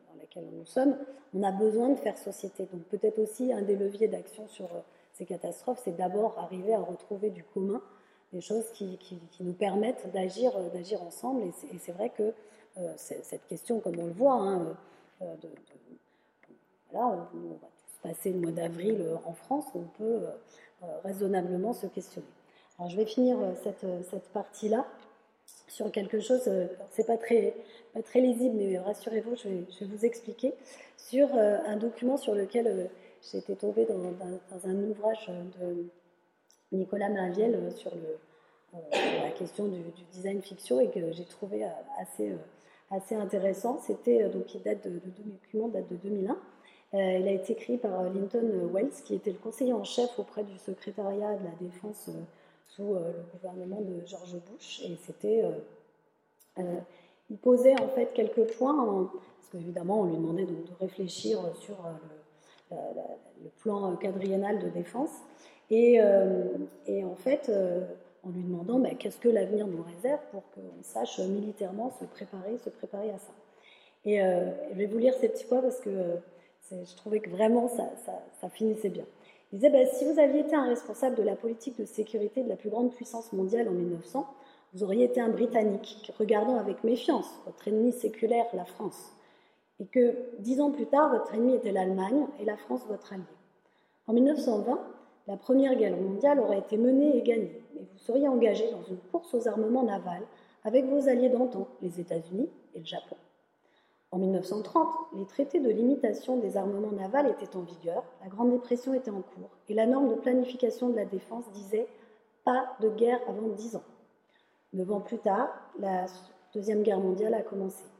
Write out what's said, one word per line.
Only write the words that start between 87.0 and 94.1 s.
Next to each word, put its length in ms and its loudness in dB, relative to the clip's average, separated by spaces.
votre 220 -12
ennemi 240 4
séculaire, 640 2
la 100 -4
France. 480 -10
Et 60 -10
que, 300 4
dix 220 0
ans 100 4
plus 140 -2
tard, 260 6
votre 220 0
ennemi 220 4
était 180 0
l'Allemagne 540 2
et 60 -4
la 100 0
France 320 -6
votre 240 -10
allié. 120 -10
En 60 0